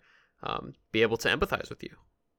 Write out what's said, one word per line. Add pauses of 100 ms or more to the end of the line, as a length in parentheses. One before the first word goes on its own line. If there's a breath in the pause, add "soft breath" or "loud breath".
(440)
um, (180)
be
able
to
empathize
with
you? (480)